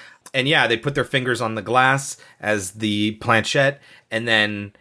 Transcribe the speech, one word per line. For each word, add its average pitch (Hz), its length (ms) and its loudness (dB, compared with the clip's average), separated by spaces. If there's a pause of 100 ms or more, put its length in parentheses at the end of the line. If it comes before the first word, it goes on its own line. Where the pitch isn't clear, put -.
(340)
And 131 140 0
yeah, 147 180 4
they 113 120 2
put 139 160 -4
their 131 100 0
fingers 123 380 -2
on 110 140 -4
the 107 60 -6
glass 131 540 2 (240)
as 101 320 -2
the 107 400 0
planchette, 135 680 0 (300)
and 113 180 -4
then 104 520 0